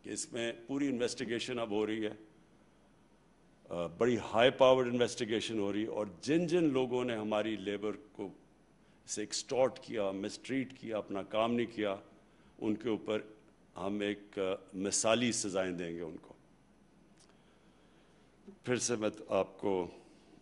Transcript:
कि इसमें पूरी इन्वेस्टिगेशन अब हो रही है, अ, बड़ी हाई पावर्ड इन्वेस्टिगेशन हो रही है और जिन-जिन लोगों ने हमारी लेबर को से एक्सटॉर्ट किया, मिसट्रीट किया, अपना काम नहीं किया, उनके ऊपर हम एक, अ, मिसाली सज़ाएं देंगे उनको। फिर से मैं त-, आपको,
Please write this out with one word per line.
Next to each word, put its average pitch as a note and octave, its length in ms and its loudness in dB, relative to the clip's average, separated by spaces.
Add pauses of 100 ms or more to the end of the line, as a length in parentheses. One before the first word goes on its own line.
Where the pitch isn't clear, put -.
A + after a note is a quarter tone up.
कि A2 60 -8
इसमें A#2 560 -6
पूरी C#3 220 0
इन्वेस्टिगेशन A#2+ 680 -2
अब A2+ 140 -2
हो G#2+ 120 2
रही A2 160 -2
है, G#2+ 100 -2
अ, G#2+ 80 -12 (1500)
बड़ी F2 440 0
हाई G#2+ 340 6
पावर्ड C3 380 6
इन्वेस्टिगेशन A#2 720 0
हो G2+ 120 0
रही G#2 120 0
है A2+ 60 -2
और G#2 360 -4
जिन-जिन E3 460 4
लोगों B2+ 340 2
ने A#2+ 100 -2
हमारी G#2+ 420 0
लेबर G2+ 360 -2
को G2 440 -12 (680)
से - 160 -6
एक्सटॉर्ट B2 560 0
किया, G2+ 340 -2
मिसट्रीट G#2+ 600 -4
किया, A2+ 240 -8
अपना G2 260 -4
काम A2 280 2
नहीं A#2+ 160 2
किया, G2+ 360 -2 (600)
उनके A2 280 -2
ऊपर G#2+ 460 -2 (400)
हम G2+ 260 -2
एक, G2+ 360 -4
अ, F#2+ 380 -4
मिसाली A2+ 560 2
सज़ाएं F#2 440 -2
देंगे E2+ 260 -6
उनको। - 340 -12 (2250)
फिर B2 120 2
से A#2+ 180 0
मैं G#2+ 140 0
त-, - 200 -14
आपको, F#2+ 560 0 (560)